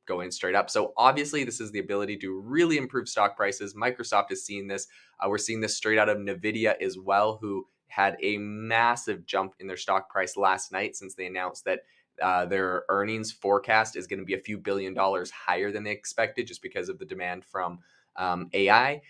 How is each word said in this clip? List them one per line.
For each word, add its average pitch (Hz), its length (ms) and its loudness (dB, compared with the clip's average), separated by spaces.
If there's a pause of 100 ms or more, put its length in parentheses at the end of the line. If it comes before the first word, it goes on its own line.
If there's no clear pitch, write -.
going 90 240 -4
straight 92 260 0
up. 101 120 4
So - 280 2
obviously, 143 480 4
this 117 160 -8
is 107 100 -8
the 104 80 -4
ability 101 380 -4
to 95 240 -8
really 151 360 2
improve 127 320 -4
stock 101 280 2
prices. 98 380 -2
Microsoft 110 580 0
is 95 120 -8
seeing 101 220 -8
this. 98 220 -6 (320)
Uh, 98 80 0
we're 104 100 0
seeing 110 220 -4
this 107 160 -2
straight 110 220 2
out 107 100 6
of 104 100 2
Nvidia 104 640 0
as 92 160 -2
well, 101 420 2
who 101 280 -6 (180)
had 98 340 0
a 104 180 0
massive 110 880 0
jump 95 360 -2
in 95 80 -12
their 92 80 -6
stock 95 320 0
price 95 280 -2
last 95 360 2
night 98 240 -4
since 95 180 -14
they 92 120 -8
announced 92 380 -6
that, 92 160 0 (400)
uh, 90 240 2
their 92 440 0
earnings 107 420 0
forecast 110 640 2
is 92 140 -8
gonna 98 160 -6
be 95 100 -2
a 98 60 -4
few 104 180 -8
billion 98 360 -4
dollars 95 360 2
higher 92 400 -2
than 104 140 -6
they 104 80 -2
expected 110 540 -2
just - 160 -16
because 92 260 -6
of 92 100 -8
the 92 60 -12
demand 90 400 -8
from, 87 340 -6 (380)
um, 90 360 -2
A 98 160 4
I. 127 420 6